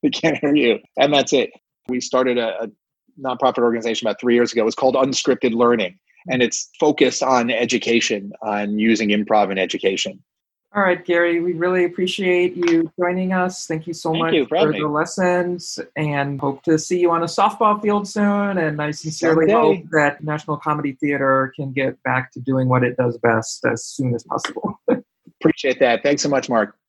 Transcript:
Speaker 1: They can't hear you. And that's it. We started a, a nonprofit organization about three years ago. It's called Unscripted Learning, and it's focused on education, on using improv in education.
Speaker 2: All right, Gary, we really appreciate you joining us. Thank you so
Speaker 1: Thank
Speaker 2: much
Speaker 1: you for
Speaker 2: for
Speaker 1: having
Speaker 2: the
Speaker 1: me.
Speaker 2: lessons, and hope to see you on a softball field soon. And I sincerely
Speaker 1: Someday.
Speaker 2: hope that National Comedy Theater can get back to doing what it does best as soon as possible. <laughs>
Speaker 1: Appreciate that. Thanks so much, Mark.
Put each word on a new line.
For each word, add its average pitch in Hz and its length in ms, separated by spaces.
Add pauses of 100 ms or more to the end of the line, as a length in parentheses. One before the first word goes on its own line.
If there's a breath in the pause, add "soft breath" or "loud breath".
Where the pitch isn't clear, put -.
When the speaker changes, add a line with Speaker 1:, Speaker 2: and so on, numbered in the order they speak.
Speaker 1:
They 147 60
can't 151 280
hear 143 180
you. 120 240 (180)
And 143 160
that's 135 200
it. 127 160 (380)
We 127 120
started 127 380
a, 113 260
a 113 40 (520)
nonprofit 127 400
organization 117 480
about 104 140
three 120 140
years 120 180
ago. 113 140
It's 113 80
called 127 200
Unscripted 131 580
Learning, 117 440 (320 soft breath)
and 127 140
it's - 260 (100)
focused 147 440
on 127 260
education, 113 840 (100)
on 104 340
using 110 320
improv 104 420
in 95 60
education. 95 640 (540)
Speaker 2:
All 202 80
right, 175 200
Gary, 170 380
we 175 120
really 180 300
appreciate 180 720
you 165 440
joining 185 340
us. 185 320
Thank 160 220
you 170 60
so 160 180
Speaker 1:
Thank 165 140
Speaker 2:
much 160 100
Speaker 1:
you 147 100
for - 40
Speaker 2:
for 156 80
Speaker 1:
having 156 240
Speaker 2:
the 151 60
Speaker 1:
me. 147 60
Speaker 2:
lessons, 180 840 (160)
and 143 440
hope 139 240
to 160 140
see 180 220
you 175 100
on 165 140
a - 20
softball 208 560
field 208 260
soon. 202 520
And 151 200
I 151 120
sincerely 160 580
Speaker 1:
Someday. 214 320
Speaker 2:
hope 147 120
that 147 300
National 151 340
Comedy 147 360
Theater 135 640
can 131 180
get 131 300
back 127 300
to 131 60
doing 131 300
what 127 140
it 123 140
does 120 200
best 113 480
as 113 180
soon 127 300
as 113 100
possible. - 640
<laughs> - 540
Speaker 1:
Appreciate 139 380
that. 120 240
Thanks 143 180
so 147 80
much, 131 200
Mark. 110 260 (140)